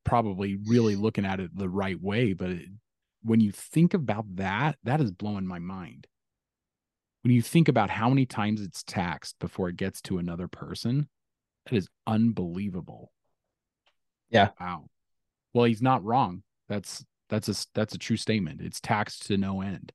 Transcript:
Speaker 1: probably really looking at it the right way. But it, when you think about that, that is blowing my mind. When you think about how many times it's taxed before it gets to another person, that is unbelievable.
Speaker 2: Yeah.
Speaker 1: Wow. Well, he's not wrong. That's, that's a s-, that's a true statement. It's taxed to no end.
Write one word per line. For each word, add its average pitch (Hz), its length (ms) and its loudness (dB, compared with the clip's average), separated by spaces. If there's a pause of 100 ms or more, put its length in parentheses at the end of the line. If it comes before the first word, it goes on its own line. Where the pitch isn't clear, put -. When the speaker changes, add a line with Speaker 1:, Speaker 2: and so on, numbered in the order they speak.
Speaker 1:
probably 101 600 0
really 113 300 4
looking 104 280 0
at 95 160 -2
it 85 160 -8
the 95 120 -4
right 95 320 -2
way. 98 340 0
But 90 160 -4
it, 87 180 -8 (540)
when 113 180 4
you 104 120 4
think - 420 2
about 107 420 -2
that, 101 480 0
that 131 160 2
is 120 100 2
blowing 98 360 -4
my 92 120 -8
mind. 90 480 -12 (1160)
When 123 120 6
you 120 80 6
think 165 260 6
about 113 220 4
how 110 180 0
many 135 180 4
times 107 360 -2
it's 92 200 -10
taxed - 560 -6
before 87 300 -4
it 87 80 -6
gets - 260 -4
to 95 160 -4
another 87 300 -4
person, 127 600 -4 (580)
that 123 100 -2
is 92 120 -2 (180)
unbelievable. 95 1040 -2 (1160)
Speaker 2:
Yeah. 104 200 6 (100)
Speaker 1:
Wow. 87 260 -6 (680)
Well, 120 120 6
he's 117 180 2
not 131 220 4
wrong. 107 380 0 (260)
That's, - 360 -8 (240)
that's 107 200 -2
a 107 40 2
s-, - 220 -6
that's 107 200 -2
a 117 40 -10
true - 180 -2
statement. 98 460 -2
It's 85 180 -10
taxed - 460 -2
to 104 100 0
no 98 240 -2
end. 95 340 -8